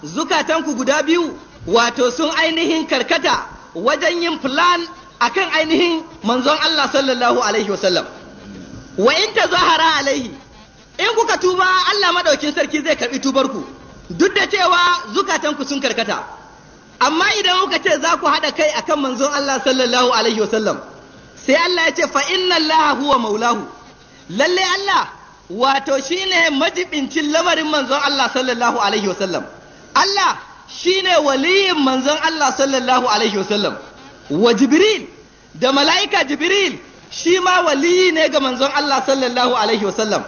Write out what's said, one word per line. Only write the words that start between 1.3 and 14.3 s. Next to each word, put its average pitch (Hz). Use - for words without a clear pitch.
wato 233
sun 294
ainihin 320
karkata 269
wajen 302
yin 339
plan 339
akan 330
ainihin 330
manzon 254
Allah 311
sallallahu 247
alaihi 208
wasallam. 180
Wa 233
in 403
tazahara 339
alaihi, 277
in -
kuka 440
tuba, 359
Allah 370
madaukin 311
sarki 302
zai 311
karbi 254
tubarku, 262
duk 330